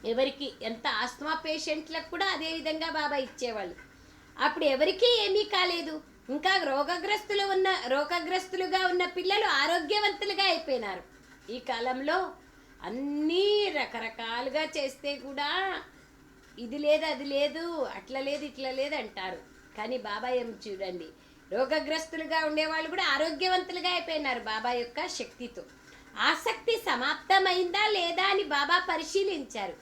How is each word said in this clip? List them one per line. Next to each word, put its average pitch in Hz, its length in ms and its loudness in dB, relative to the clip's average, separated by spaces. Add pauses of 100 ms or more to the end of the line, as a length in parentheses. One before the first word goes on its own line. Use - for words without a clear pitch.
ఎవరికి 269 560 0
ఎంత 226 260 -6
ఆస్మా 254 460 -2
పేషెంట్లకు 311 760 -4
కూడా 349 160 -2
అదే 320 280 -2
విధంగా 311 360 -2
బాబా 302 260 -2
ఇచ్చేవాళ్ళు. 226 600 -4 (640)
అప్పుడు 302 260 2
ఎవరికీ 381 600 6
ఏమీ 403 180 4
కాలేదు. 339 580 0 (280)
ఇంకా 370 280 2
రోగగ్రస్తులు 359 840 0
ఉన్న, 381 440 2
రోగగ్రస్తులుగా 359 1000 0
ఉన్న 359 180 4
పిల్లలు 381 400 0
ఆరోగ్యవంతులుగా 381 1000 2
అయిపోయినారు. 262 600 0 (480)
ఈ 247 80 -6
కాలంలో 262 720 -2 (520)
అన్నీ 311 840 2
రకరకాలుగా 240 920 -4
చేస్తే 285 520 -4
కూడా 294 680 -4 (760)
ఇది 240 180 -8
లేదు, 302 280 4
అది 285 180 -4
లేదు, 294 600 0
అట్లా 247 360 -6
లేదు, 277 260 -4
ఇట్లా 262 260 -6
లేదు 277 240 -2
అంటారు. 196 420 -6 (400)
కానీ 233 200 -4
బాబా 214 320 -4
ఏం 233 380 -2
చూడండి, 185 380 -6 (460)
రోగగ్రస్తులుగా 311 920 0
ఉండేవాళ్ళు 311 440 0
కూడా 359 140 -2
ఆరోగ్యవంతులుగా 339 840 0
అయిపోయినారు 311 500 -2
బాబా 220 320 -2
యొక్క 247 360 -2
శక్తితో. - 560 -10 (560)
ఆసక్తి 415 580 2
సమాప్తమైందా 359 1120 4
లేదా 359 360 2
అని 392 200 4
బాబా 294 460 2
పరిశీలించారు. 311 920 -2